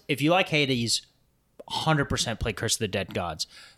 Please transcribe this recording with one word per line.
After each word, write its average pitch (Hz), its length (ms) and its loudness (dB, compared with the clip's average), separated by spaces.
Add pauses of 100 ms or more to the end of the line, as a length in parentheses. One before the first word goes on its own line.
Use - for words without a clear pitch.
If 135 140 0
you 151 100 4
like 185 180 4
Hades, 135 520 2 (680)
hundred 151 360 2
percent 120 340 -2
play 113 140 -2
Curse 113 220 -2
of - 40 -4
the 113 80 0
Dead 95 260 -4
Gods. 85 340 -4 (300)